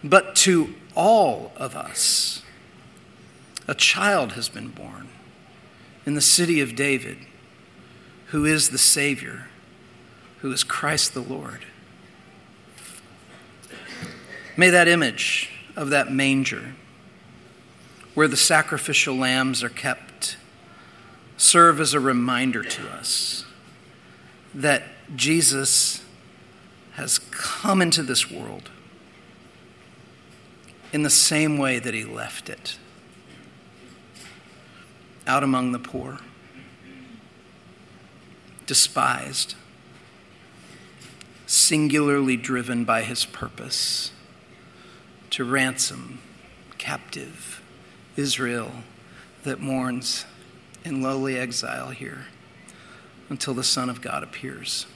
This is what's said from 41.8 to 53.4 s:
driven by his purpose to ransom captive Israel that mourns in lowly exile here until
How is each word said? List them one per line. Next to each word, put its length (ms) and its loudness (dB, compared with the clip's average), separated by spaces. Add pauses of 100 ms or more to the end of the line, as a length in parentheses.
driven 480 -4
by 200 0
his 200 -4
purpose 880 -6 (1160)
to 160 -4
ransom 760 -2 (580)
captive 840 -12 (560)
Israel 540 -4 (720)
that 160 -6
mourns 640 -4 (580)
in 180 -6
lowly 360 -2
exile 520 -6
here 360 -14 (1040)
until 240 -6